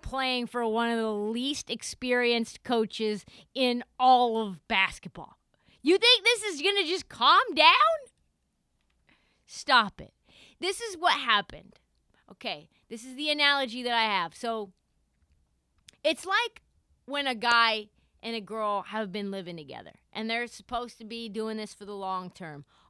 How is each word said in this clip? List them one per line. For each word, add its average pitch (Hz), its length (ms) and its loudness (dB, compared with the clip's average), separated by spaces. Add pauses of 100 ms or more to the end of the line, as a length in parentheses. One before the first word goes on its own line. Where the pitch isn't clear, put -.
playing 254 460 -4
for 240 180 -4
one 226 240 0
of 233 80 0
the 220 140 0
least 226 580 -4
experienced 240 920 -2
coaches 220 640 -2 (280)
in 247 300 0 (160)
all 247 380 6
of 196 300 -6
basketball. 190 720 -2 (440)
You 349 160 4
think 453 260 6
this 440 200 2
is 330 180 -6
gonna 392 240 2
just 339 240 -6
calm 349 440 4
down? 381 440 6 (1500)
Stop - 540 2
it. - 140 -20 (460)
This 370 200 -4
is 440 160 -10
what 311 240 2
happened. 220 600 -2 (500)
Okay, 165 400 -10 (180)
this 226 160 -14
is 262 120 -18
the 294 140 -4
analogy 277 540 0
that 240 100 -2
I 226 100 2
have. 190 320 -2
So, 220 360 -8 (1300)
it's 320 220 -2
like 440 360 -2 (440)
when 277 220 -4
a 254 80 -2
guy 226 540 2 (340)
and 226 120 -6
a 220 60 -8
girl 208 420 -4
have 208 280 -6
been 202 200 -6
living 180 260 -10
together, 131 360 -16 (200)
and 220 160 -8
they're 233 180 -4
supposed 233 520 -10
to 226 60 -18
be 226 240 -10
doing 220 280 -6
this 214 160 -10
for 202 120 -20
the 202 100 -14
long 185 340 -8
term. 151 340 -14 (260)